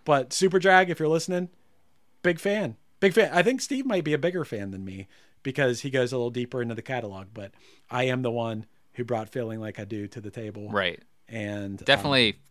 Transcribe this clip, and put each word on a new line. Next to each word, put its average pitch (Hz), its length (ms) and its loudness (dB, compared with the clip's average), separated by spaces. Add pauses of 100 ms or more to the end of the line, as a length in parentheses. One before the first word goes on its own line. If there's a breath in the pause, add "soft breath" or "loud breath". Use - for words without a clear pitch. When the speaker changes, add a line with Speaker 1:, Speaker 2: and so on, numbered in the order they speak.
Speaker 1:
But 139 280 2
Super 190 240 4
Drag, 185 320 6
if 165 100 -4
you're 156 80 0
listening, 175 420 0 (760)
big 175 160 2
fan. 196 360 -2 (240)
Big 196 140 4
fan. 202 200 6
I 175 100 6
think 247 180 0
Steve 269 240 -4
might 202 180 0
be 147 100 0
a 151 40 4
bigger 170 280 -2
fan 101 260 -8
than 95 140 -10
me 95 220 -12 (360 soft breath)
because 131 380 0
he 143 100 -8
goes 127 200 0
a 131 60 -4
little 120 140 -2
deeper 123 300 -4
into 117 120 -4
the 113 80 -10
catalog, 104 520 -8
but 104 180 -14 (400 soft breath)
I 123 140 0
am 127 180 0
the 131 80 -2
one 113 340 -4 (280)
who 123 100 -6
brought 113 260 -4
Feeling 110 300 -6
Like 110 200 -10
I 107 60 -10
Do 104 220 -8
to 113 140 -14
the 104 100 -12
table. 104 400 -12
Speaker 2:
Right. 95 320 -2 (240)
Speaker 1:
And, 104 540 -8
um, - 40 -18
Speaker 2:
Definitely 135 540 4 (120)